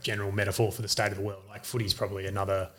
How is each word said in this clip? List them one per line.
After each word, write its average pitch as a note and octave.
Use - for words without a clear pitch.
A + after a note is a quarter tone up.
general G2+
metaphor G2+
for G#2
the G#2+
state G#2
of F#2+
the G2
world, G2
like, G#2
footy's A2
probably G2
another G2